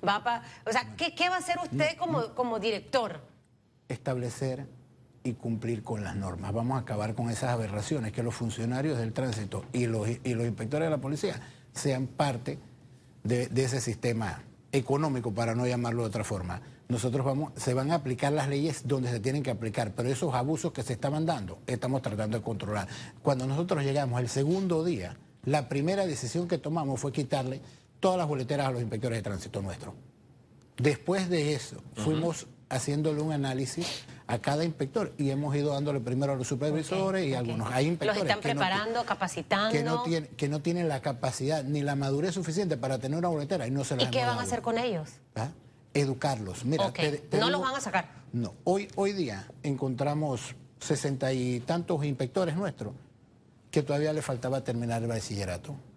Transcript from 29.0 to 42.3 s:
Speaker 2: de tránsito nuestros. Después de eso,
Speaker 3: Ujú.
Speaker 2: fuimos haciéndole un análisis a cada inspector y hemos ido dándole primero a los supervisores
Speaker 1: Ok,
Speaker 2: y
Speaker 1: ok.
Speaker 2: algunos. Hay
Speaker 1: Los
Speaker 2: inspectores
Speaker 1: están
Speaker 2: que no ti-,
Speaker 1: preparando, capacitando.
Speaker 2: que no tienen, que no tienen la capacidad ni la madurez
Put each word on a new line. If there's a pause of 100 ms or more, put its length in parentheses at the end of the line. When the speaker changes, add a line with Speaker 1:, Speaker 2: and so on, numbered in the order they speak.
Speaker 2:
de
tránsito
nuestros. (840)
Después
de
eso, (180)
Speaker 3:
Ujú.
Speaker 2:
fuimos (220)
haciéndole
un
análisis (400)
a
cada
inspector
y
hemos
ido
dándole
primero
a
los
supervisores
Speaker 1:
Ok,
Speaker 2:
y
Speaker 1:
ok.
Speaker 2:
algunos.
Hay
Speaker 1:
Los
Speaker 2:
inspectores
Speaker 1:
están
Speaker 2:
que
no
ti-,
Speaker 1:
preparando,
capacitando.
Speaker 2:
que
no
tienen,
que
no
tienen
la
capacidad
ni
la
madurez